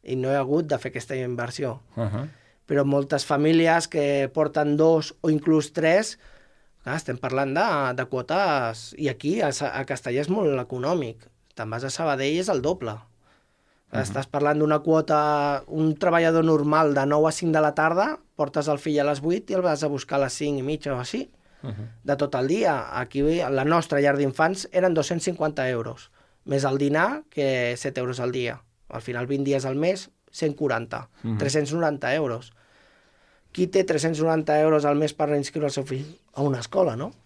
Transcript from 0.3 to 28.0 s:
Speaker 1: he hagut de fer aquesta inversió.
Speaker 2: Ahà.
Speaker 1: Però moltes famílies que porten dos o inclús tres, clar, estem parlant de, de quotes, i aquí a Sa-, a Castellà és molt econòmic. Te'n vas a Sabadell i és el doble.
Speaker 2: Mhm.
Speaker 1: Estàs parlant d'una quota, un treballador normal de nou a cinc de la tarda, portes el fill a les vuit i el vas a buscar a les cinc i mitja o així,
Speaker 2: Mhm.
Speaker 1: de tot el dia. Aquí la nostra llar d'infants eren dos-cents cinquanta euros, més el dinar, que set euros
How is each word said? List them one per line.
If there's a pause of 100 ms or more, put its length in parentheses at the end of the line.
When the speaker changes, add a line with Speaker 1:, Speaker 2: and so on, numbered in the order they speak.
Speaker 1:
he
hagut
de
fer
aquesta
inversió. (160)
Speaker 2:
Ahà. (420)
Speaker 1:
Però
moltes
famílies
que
porten
dos
o
inclús
tres, (680)
clar,
estem
parlant
de, (280)
de
quotes,
i
aquí
a
Sa-,
a
Castellà
és
molt
econòmic. (260)
Te'n
vas
a
Sabadell
i
és
el
doble. (960)
Speaker 2:
Mhm.
Speaker 1:
Estàs
parlant
d'una
quota,
un
treballador
normal
de
nou
a
cinc
de
la
tarda, (240)
portes
el
fill
a
les
vuit
i
el
vas
a
buscar
a
les
cinc
i
mitja
o
així, (340)
Speaker 2:
Mhm. (140)
Speaker 1:
de
tot
el
dia. (100)
Aquí
la
nostra
llar
d'infants
eren
dos-cents
cinquanta
euros, (360)
més
el
dinar,
que
set
euros